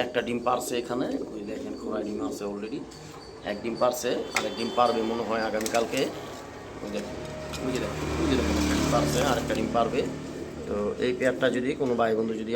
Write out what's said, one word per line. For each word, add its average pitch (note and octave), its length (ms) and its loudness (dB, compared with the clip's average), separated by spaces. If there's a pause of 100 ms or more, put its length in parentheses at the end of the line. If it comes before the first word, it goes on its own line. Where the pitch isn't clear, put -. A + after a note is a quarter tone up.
একটা B2 220 -2
ডিম A#2+ 120 0 (100)
পারছে B2 240 2 (100)
এখানে, B2+ 240 -2 (260)
ওই G#2+ 180 -8
দেখেন G#2+ 300 -6
খোলা G#2+ 260 -2
ডিম G#2 120 -4 (100)
আছে - 220 -6
already, G#2+ 300 -6 (720)
এক G#2 140 -2
ডিম A2+ 180 -2
পারছে, B2 280 4 (260)
আরেক G#2+ 220 -2
ডিম A2+ 200 -2
পারবে A#2 220 6 (100)
মনে A#2 180 0
হয় A2 200 2
আগামীকালকে। A2+ 520 2 (840)
ওই G#2 140 -6
দেখেন, G#2 200 -6 (500)
ওই C3 80 0
যে A#2 100 0
দেখেন, - 220 -4 (140)
ওই - 100 2
যে C3 80 6
দেখেন, - 240 2
একটা - 160 2
ডিম - 160 2
পারছে, A#2 240 4 (120)
আরেকটা A2 280 2
ডিম A2 200 0
পারবে। A#2 240 4 (680)
তো G#2 80 -2 (300)
এই B2+ 120 4
পেয়ারটা C3 280 4 (100)
যদি B2 140 0 (100)
কোনো B2+ 200 2
ভাই A2+ 180 4
বন্ধু A2+ 240 0
যদি A2+ 140 -4